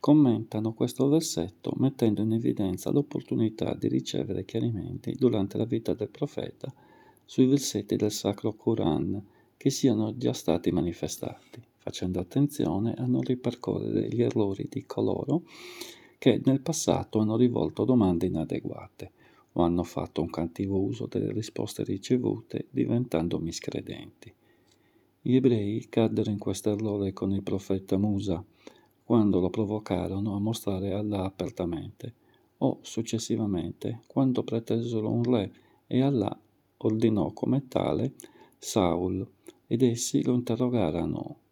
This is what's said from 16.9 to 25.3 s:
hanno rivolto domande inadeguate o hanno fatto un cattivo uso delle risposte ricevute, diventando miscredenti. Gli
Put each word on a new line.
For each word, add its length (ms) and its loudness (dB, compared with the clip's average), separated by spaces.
hanno 180 2
rivolto 480 2
domande 400 4
inadeguate 840 -4
o 100 4
hanno 200 2
fatto 380 -6
un 80 0
cattivo 520 -2
uso 240 -4
delle 260 -4
risposte 540 -6
ricevute, 840 -2
diventando 680 0
miscredenti. 960 -10
Gli 140 2